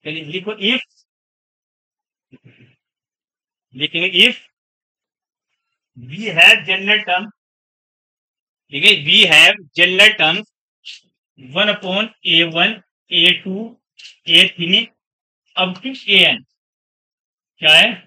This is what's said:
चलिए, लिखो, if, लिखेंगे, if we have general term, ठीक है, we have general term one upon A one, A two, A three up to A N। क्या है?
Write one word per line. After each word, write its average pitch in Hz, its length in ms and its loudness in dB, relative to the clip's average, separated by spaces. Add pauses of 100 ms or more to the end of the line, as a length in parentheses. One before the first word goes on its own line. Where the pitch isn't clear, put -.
चलिए, 156 220 -12
लिखो, 185 260 -10 (160)
if, 254 120 -2 (3000)
लिखेंगे, 165 340 -6 (120)
if 233 160 2 (1600)
we 160 420 -12
have - 280 4
general 196 420 -2
term, 185 160 -2 (1500)
ठीक 143 120 -4
है, 208 80 6 (140)
we 180 120 2 (140)
have 170 220 6 (260)
general 190 400 2
term 160 160 0 (1000)
one 160 320 -4
upon 196 380 -4 (180)
A 170 180 2 (100)
one, 190 180 0 (380)
A 180 320 0
two, 196 180 -8 (680)
A - 200 4
three 175 320 -2 (760)
up 185 260 -4
to 262 80 -10
A 202 360 -2
N। - 160 -2 (1160)
क्या 156 140 2
है? 190 140 6 (180)